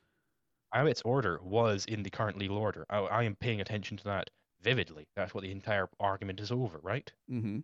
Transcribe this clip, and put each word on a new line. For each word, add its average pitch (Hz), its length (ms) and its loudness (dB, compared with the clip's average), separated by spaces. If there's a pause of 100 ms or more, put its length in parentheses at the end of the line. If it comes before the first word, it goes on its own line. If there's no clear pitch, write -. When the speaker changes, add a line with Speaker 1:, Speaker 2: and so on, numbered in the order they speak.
(720)
Speaker 1:
Abbott's 127 320 4
order 113 380 2
was 104 420 4
in 107 180 -2
the 98 60 -4
current 104 300 -2
legal 98 180 0
order. 101 320 -2
I, 104 120 0
I 101 240 2
am 104 120 0
paying 113 240 0
attention 101 380 -4
to - 60 -16
that 101 260 -2 (320)
vividly. 87 520 0
That's 98 200 -4
what 101 80 -4
the 95 80 -6
entire 98 400 0 (100)
argument 98 400 0
is 104 100 -6
over, 120 320 -2
right? 107 300 -4 (180)
Speaker 2:
Mm-hmm. 110 340 -2